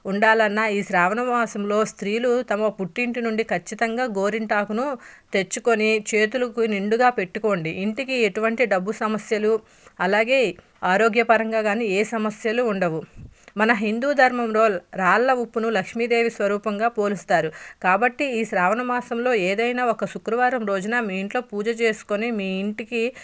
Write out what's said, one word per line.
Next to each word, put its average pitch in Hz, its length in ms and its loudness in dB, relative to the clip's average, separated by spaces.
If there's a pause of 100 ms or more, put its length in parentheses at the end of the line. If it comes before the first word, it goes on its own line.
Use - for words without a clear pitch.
ఉండాలన్నా 214 640 2
ఈ 202 160 0
శ్రావణ 196 380 2
మాసంలో 220 640 0
స్త్రీలు 233 560 0
తమ 214 260 0
పుట్టింటి 233 540 -4
నుండి 220 220 -2
ఖచ్చితంగా 220 600 -2
గోరింటాకును 214 920 -2 (360)
తెచ్చుకొని 214 720 0 (120)
చేతులకు 233 460 0
నిండుగా 220 480 2
పెట్టుకోండి. 196 600 -2
ఇంటికి 214 440 -4
ఎటువంటి 226 520 0
డబ్బు 196 260 0
సమస్యలు, 214 680 0 (400)
అలాగే 220 560 2 (280)
ఆరోగ్యపరంగా 220 800 4
కానీ 214 240 0
ఏ 196 180 2
సమస్యలు 214 600 -2
ఉండవు. 185 400 -2 (540)
మన 220 140 4
హిందూ 233 420 0
ధర్మంలో 240 540 4 (280)
రాళ్ళ 208 380 4
ఉప్పును 233 360 -2
లక్ష్మీదేవి 233 600 0
స్వరూపంగా 208 580 -2
పోలుస్తారు. 196 640 0 (320)
కాబట్టి 233 420 2
ఈ 226 200 -2
శ్రావణ 196 360 2
మాసంలో 247 520 -2
ఏదైనా 226 520 0
ఒక 214 200 0
శుక్రవారం 240 600 -2
రోజున 202 340 -2
మీ 190 200 -4
ఇంట్లో 202 220 -4
పూజ 220 400 -4
చేసుకొని 220 500 -2
మీ 190 280 -4
ఇంటికి 226 540 -4 (100)